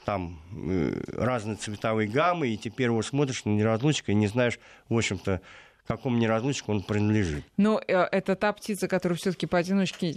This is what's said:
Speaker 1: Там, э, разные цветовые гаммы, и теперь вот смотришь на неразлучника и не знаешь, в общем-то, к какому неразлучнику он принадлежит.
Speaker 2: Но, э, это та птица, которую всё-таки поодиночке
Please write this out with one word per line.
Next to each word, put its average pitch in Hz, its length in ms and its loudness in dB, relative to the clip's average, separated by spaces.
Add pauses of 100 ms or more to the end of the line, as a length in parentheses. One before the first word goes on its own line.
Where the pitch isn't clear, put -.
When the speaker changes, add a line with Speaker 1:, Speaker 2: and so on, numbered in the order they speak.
Speaker 1:
Там, 87 320 -4 (160)
э, 76 380 0 (240)
разные 110 400 -2
цветовые 110 520 -2
гаммы, 156 400 0
и 110 100 -2
теперь 120 320 -2
вот 110 160 2
смотришь 135 400 -2
на 110 40 0
неразлучника 110 640 2
и - 20 2
не 107 120 4
знаешь, 117 320 0 (320)
в 117 60 2
общем-то, 98 440 -2 (420)
к - 60 -20
какому 120 300 -2
неразлучнику 113 540 0
он 104 100 0
принадлежит. 104 600 2 (120)
Speaker 2:
Но, 214 300 4
э, - 80 2 (180)
это 190 240 0
та 208 160 0
птица, 208 360 -4
которую 175 300 0
всё-таки 180 280 -2
поодиночке 180 720 0